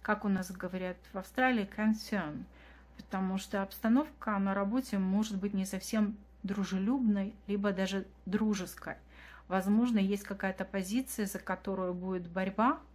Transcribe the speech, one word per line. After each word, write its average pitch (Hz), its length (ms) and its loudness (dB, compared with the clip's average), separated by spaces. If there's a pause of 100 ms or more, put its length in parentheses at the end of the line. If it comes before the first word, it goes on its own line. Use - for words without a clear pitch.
как 208 200 0
у 208 40 0
нас 190 240 0
говорят 185 460 -6 (160)
в 202 40 -6
Австралии, 233 580 2
concern. 208 680 0 (520)
Потому 190 440 -2
что 196 240 -2
обстановка 226 760 2
на 196 160 2
работе 202 460 0
может 196 400 2
быть 202 160 -2
не 190 100 2
совсем 208 500 0 (260)
дружелюбной, 202 920 2 (100)
либо 202 260 0
даже 190 360 -2 (180)
дружеской. 202 720 -2 (520)
Возможно, 208 520 4
есть 202 240 2
какая-то 190 420 -4
позиция, 202 640 -2
за 196 100 -8
которую 185 560 -4
будет 180 340 -4
борьба. 190 520 2 (160)